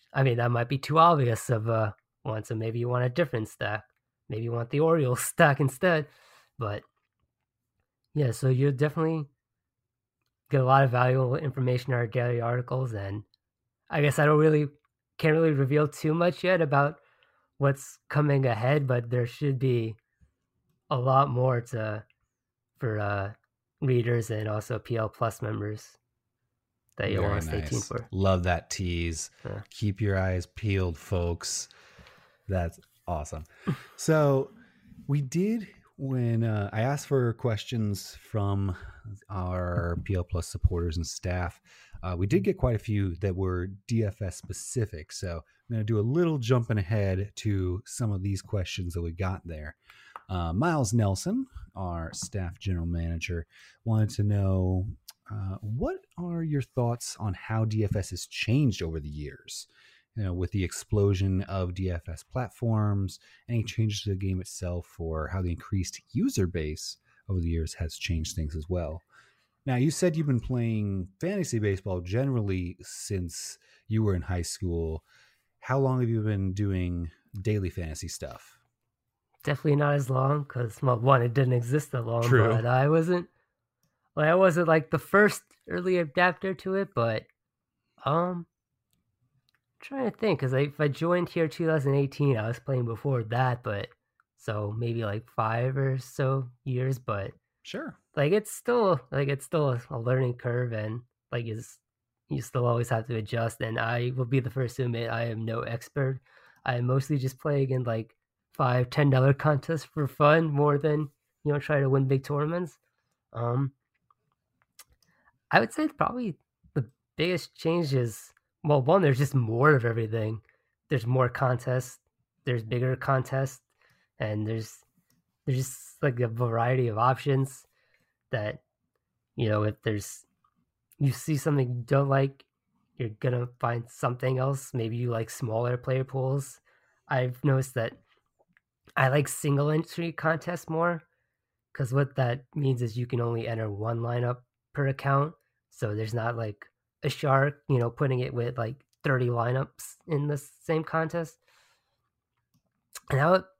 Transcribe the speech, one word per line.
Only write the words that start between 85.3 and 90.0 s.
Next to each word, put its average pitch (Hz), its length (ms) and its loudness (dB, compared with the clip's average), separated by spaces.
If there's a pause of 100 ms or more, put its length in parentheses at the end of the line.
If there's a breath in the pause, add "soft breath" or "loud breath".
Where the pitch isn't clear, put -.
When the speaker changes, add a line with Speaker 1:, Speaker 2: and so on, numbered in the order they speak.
Speaker 1:
early 180 300 0
adapter 180 560 2
to 190 220 -4
it, 190 180 -4
but, 117 320 0 (800)
um, 170 420 -2 (1300)
trying 269 300 -4